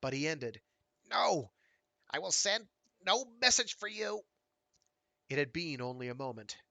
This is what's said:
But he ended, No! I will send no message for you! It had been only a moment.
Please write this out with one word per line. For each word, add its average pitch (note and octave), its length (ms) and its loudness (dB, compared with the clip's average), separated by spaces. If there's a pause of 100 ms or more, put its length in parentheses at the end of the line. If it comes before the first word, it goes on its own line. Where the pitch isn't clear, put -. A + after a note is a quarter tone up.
But C3 120 -4
he C#3 140 -2
ended, B2+ 340 -4 (480)
No! C#3+ 420 2 (580)
I C#3 100 -4
will F#3 120 -4
send G3 360 2 (340)
no A3+ 240 4
message A#3+ 500 2
for G#3 120 -8
you! G#3+ 380 -4 (1040)
It C3+ 80 -2
had C#3 160 2
been D#3 280 -4
only B2+ 260 -6
a B2 80 -4
moment. A#2+ 420 -8 (140)